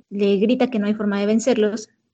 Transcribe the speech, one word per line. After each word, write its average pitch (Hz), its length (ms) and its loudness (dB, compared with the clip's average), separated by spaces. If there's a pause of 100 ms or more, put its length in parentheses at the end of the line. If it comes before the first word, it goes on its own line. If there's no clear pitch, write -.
le 202 300 0
grita 247 320 2
que 220 80 -4
no 202 80 -2
hay 214 80 0
forma 208 260 -2
de 202 60 0
vencerlos. 214 640 0 (240)